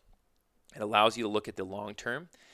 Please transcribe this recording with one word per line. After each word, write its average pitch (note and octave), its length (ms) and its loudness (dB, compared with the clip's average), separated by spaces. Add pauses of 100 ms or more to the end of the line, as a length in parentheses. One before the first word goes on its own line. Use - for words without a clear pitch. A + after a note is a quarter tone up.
(760)
it - 80 -10
allows A2 340 4
you A#2 60 -4
to A2 60 0
look G#2 180 0
at A2 80 -10
the F#2+ 80 -4
long G2+ 320 -8
term, C#3 340 -8 (240)